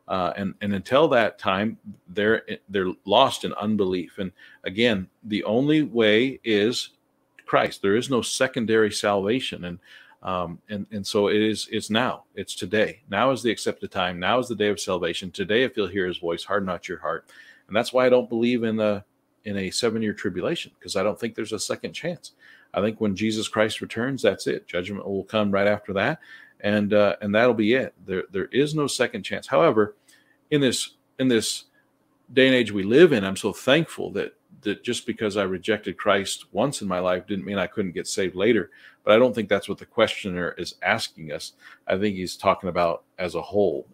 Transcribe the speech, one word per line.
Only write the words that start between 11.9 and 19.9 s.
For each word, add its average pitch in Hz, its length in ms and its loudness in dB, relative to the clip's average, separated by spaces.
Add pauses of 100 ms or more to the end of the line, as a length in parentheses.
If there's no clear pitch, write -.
now, 110 320 0 (140)
it's - 180 -10
today. 98 460 -2 (100)
Now 117 220 2
is 117 100 -6
the 117 80 0
accepted 101 400 -4
time. 90 300 -4
Now 101 180 2
is 123 80 -2
the 117 80 -6
day 104 140 2
of 101 100 0
salvation. 87 540 -4
Today, 104 320 0
if - 120 -4
you'll 101 120 -2
hear 92 180 -2
his 85 120 -4
voice, 85 260 -6
harden 98 220 -2
not 87 220 -6
your 87 100 -8
heart. 82 300 -6 (380)
And 92 80 -6
that's 117 180 0
why 127 140 4
I - 20 4
don't 123 200 4
believe 120 340 0
in 110 160 0
a, 104 260 0 (400)
in 101 120 -6
a 95 140 -4
seven-year 110 440 -2